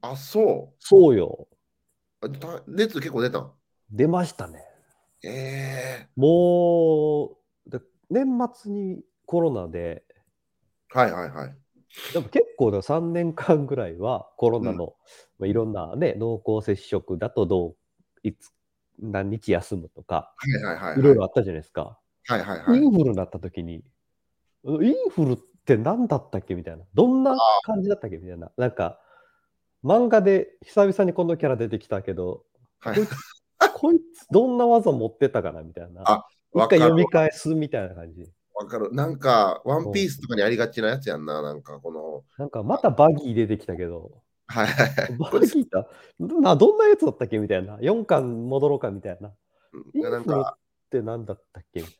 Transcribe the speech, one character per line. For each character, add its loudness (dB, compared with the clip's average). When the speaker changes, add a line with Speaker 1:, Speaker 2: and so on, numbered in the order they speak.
Speaker 1:
あ、 -10
そ 0
う。 -20
Speaker 2:
そ 10
う 6
よ。 -2
Speaker 1:
あ、 -10
た-、 -14
熱 -2
結 -8
構 -4
出 0
た -6
ん？ -14
Speaker 2:
出 2
ま 0
し -12
た -12
ね。 -20
Speaker 1:
え -12
え。 -20
Speaker 2:
も 2
う、 -20
で、 -10
年 0
末 -14
に -8
コ 0
ロ 0
ナ -6
で。 -10
Speaker 1:
は 2
い -2
は -8
い -10
は -12
い。 -16
Speaker 2:
で -2
も -8
結 2
構 2
だ、 -2
三 -2
年 -2
間 2
ぐ -4
ら -6
い -12
は -4
コ 4
ロ 0
ナ -4
の、 -6
Speaker 1:
う -12
ん。 -12
Speaker 2:
ま -4
あ、 0
い 0
ろ 0
ん -6
な -8
ね、 -2
濃 -6
厚 -2
接 0
触 -8
だ -6
と 0
ど -2
う、 -20
い -4
つ、 -20
何 -6
日 -4
休 -2
む -12
と -20
か、 -6
Speaker 1:
は -10
い -8
は -6
い -6
は -12
い -8
は -6
い。 0
Speaker 2:
い 2
ろ 10
い 12
ろ 2
あ -2
っ -6
た 0
じ -4
ゃ -6
な -8
い -14
で -20
す -20
か。 -10
Speaker 1:
は -2
い -4
は -8
い -12
は 2
い。 4
Speaker 2:
イ 4
ン 4
フ 4
ル 2
な -2
っ -20
た -12
時 -12
に、 -14
「イ -10
ン -2
フ 0
ル 0
っ -4
て 4
何 -2
だ 0
っ -8
た -8
っ -10
け？」 -10
み -10
た -12
い -16
な。 -20
「ど 6
ん 2
な 2
感 -4
じ -2
だ 0
っ -18
た -10
っ -8
け？」 -12
Speaker 1:
あ -14
あ。 -18
Speaker 2:
み -16
た -14
い -14
な。 -16
な -2
ん -2
か、 -6
漫 2
画 4
で 2
久 2
々 2
に 0
こ 0
の -2
キ -4
ャ 0
ラ -2
出 -4
て -6
き -18
た -6
け -8
ど、 -8
Speaker 1:
は -8
い。 0
Speaker 2:
「こ 2
い 0
つ、 -12
<laughs> 4
こ 2
い 4
つ -20
ど 6
ん -2
な 2
技 4
持 -2
っ -10
て 2
た -2
か -6
な？」 -14
み -18
た -16
い -18
な。 -18
Speaker 1:
あ、 2
Speaker 2:
一 4
回 6
読 6
み 4
返 2
す -6
み -2
た -6
い -10
な -16
感 -16
じ。 -20
Speaker 1:
わ -10
か -10
る -4
わ。 -6
わ -8
か -
る。 -8
な -2
ん -8
か、 4
Speaker 2:
う -4
ん。 0
Speaker 1:
ワ 0
ン -8
ピ 0
ー -2
ス -10
と -16
か -4
に 2
あ 4
り 0
が -2
ち -8
な 0
や -4
つ -8
や -6
ん -12
な、 -6
な -6
ん -14
か -18
こ -12
の、 -12
Speaker 2:
な -8
ん -10
か、 -8
ま -2
た 2
バ 6
ギ -4
ー -4
出 2
て -2
き -12
た -8
け -8
ど。 -14
Speaker 1:
あ。 -16
は 2
い 0
は 2
い -4
は -2
い。 -10
Speaker 2:
バ -6
ギ 2
ー -4
だ？ -2
Speaker 1:
こ -14
い -8
つ -2
Speaker 2:
な、 6
ど 6
ん -4
な 6
や 8
つ -2
だ 2
っ -10
た -4
っ -12
け？ -2
み -2
た 2
い -4
な。 -16
四 0
巻 -2
戻 0
ろ 0
う -6
か -6
み -10
た -10
い -12
な。 -16
Speaker 1:
う -16
ん。 -2
い -2
や、 -6
な -4
ん -10
か、 -4
Speaker 2:
「イ 0
ン -2
フ -4
ル -14
っ -20
て -2
何 -8
だ -10
っ -16
た -20
っ -20
け？」 -8